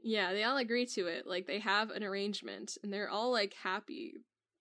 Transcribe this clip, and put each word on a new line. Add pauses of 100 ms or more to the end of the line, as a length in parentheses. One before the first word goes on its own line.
Yeah,
they
all
agree
to
it.
Like,
they
have
an
arrangement,
and
they're
all,
like,
happy, (480)